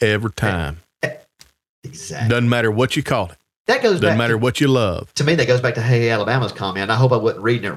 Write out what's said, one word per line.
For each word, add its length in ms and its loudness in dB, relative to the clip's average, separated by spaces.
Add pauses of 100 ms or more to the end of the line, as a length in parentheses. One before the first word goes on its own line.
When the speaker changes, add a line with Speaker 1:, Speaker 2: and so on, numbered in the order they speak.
Speaker 1:
every 320 0
time. 480 -4 (1040)
Speaker 2:
Exactly. 440 -6
Speaker 1:
Doesn't 200 2
matter 220 2
what 240 0
you 80 -2
call 260 -2
it. 80 -20 (300)
Speaker 2:
That 140 2
goes 180 4
Speaker 1:
Doesn't 100 4
Speaker 2:
back 80 2
Speaker 1:
matter 180 2
Speaker 2:
to, 20 0
Speaker 1:
what 240 0
you 60 4
love. 480 0
Speaker 2:
to 80 -2
me, 120 2
that 120 0
goes 140 4
back 140 -2
to 60 -4
Hey 300 2
Alabama's 400 0
comment. 400 -4
I 40 0
hope 160 4
I 60 4
wasn't 260 -2
reading 220 0
it 120 -6